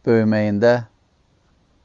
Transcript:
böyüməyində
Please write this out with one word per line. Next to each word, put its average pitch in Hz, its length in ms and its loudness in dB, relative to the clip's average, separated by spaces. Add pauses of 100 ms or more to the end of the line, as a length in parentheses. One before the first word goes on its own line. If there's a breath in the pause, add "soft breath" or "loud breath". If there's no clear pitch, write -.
böyüməyində 110 800 0 (1000)